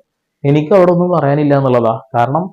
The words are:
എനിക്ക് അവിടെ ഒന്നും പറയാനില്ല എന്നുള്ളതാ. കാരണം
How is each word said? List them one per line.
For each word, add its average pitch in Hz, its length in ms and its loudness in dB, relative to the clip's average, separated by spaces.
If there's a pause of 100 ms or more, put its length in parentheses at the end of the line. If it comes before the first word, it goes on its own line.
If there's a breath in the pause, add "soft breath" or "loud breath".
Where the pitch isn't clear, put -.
(480)
എനിക്ക് 151 260 0
അവിടെ 180 180 4
ഒന്നും 175 180 0
പറയാനില്ല 143 480 0
എന്നുള്ളതാ. 123 420 0 (180)
കാരണം 147 340 -2